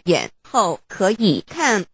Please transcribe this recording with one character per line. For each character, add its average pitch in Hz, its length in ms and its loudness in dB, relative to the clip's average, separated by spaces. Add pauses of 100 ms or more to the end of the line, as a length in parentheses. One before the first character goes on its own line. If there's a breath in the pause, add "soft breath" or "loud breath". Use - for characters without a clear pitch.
眼 156 260 0 (120)
后 190 460 -2
可 196 220 0
以 220 360 0
看 247 480 -2